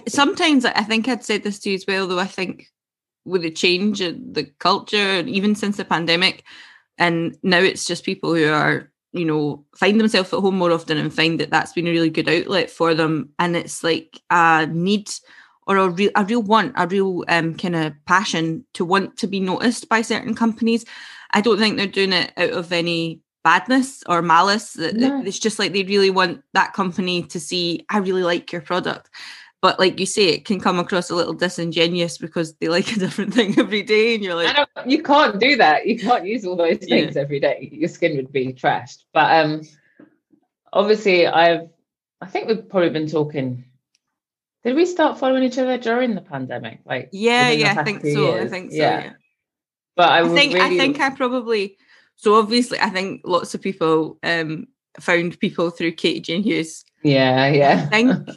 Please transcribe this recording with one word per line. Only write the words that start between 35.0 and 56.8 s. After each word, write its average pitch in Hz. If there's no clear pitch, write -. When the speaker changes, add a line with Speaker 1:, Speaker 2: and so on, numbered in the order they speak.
Speaker 2:
can't 277
do 262
that. 156
You 220
can't 202
use 202
all 180
those 170
Speaker 1:
Yeah. 185
Speaker 2:
things 147
every 143
day. 139
Your 147
skin 170
would 131
be 131
trashed. 123
But, 156
um, 156
obviously, 208
I've, 165
I 185
think 349
we've 214
probably 175
been 156
talking. 147
Did 247
we 349
start 311
following 262
each 247
other 254
during 240
the 180
pandemic? 123
Like, 127
Speaker 1:
Yeah, 240
Speaker 2:
within 226
the 220
Speaker 1:
yeah, -
I -
Speaker 2:
past 151
Speaker 1:
think 208
Speaker 2:
two 147
Speaker 1:
so. 147
I -
Speaker 2:
years? 117
Speaker 1:
think 180
so, 156
Speaker 2:
Yeah. 117
Speaker 1:
yeah. -
Speaker 2:
But 170
I 156
Speaker 1:
I 170
Speaker 2:
would 170
Speaker 1:
think, 285
I 185
Speaker 2:
really 226
Speaker 1:
think 285
I 277
probably, 233
so 208
obviously, 226
I -
think 185
lots -
of 202
people, 160
um, 165
found 170
people 175
through 170
Katie -
Jane 170
Hughes. 160